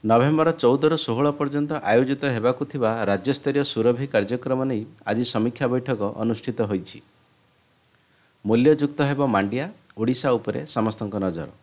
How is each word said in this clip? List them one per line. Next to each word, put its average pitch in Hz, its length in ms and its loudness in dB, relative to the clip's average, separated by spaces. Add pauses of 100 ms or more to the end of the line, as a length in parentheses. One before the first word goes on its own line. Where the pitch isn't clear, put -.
ନଭେମ୍ବର 143 480 4
ଚଉଦରୁ 147 440 4
ଷୋହଳ 135 340 0
ପର୍ଯ୍ୟନ୍ତ 147 420 -2 (120)
ଆୟୋଜିତ 127 400 2
ହେବାକୁ 123 400 0
ଥିବା 117 260 0 (140)
ରାଜ୍ୟସ୍ତରୀୟ 135 600 0
ସୁରଭି 120 420 0
କାର୍ଯ୍ୟକ୍ରମ 123 580 -2
ନେଇ 131 180 -2 (240)
ଆଜି 113 180 0
ସମୀକ୍ଷା 120 420 -2
ବୈଠକ 123 340 -2 (160)
ଅନୁଷ୍ଠିତ 110 440 -4
ହୋଇଛି। 101 380 -4 (1500)
ମୂଲ୍ୟଯୁକ୍ତ 143 540 4
ହେବ 143 260 0
ମାଣ୍ଡିଆ, 110 400 0 (320)
ଓଡ଼ିଶା 127 320 0
ଉପରେ 117 360 -2
ସମସ୍ତଙ୍କ 107 500 -4
ନଜର। 82 320 -4 (140)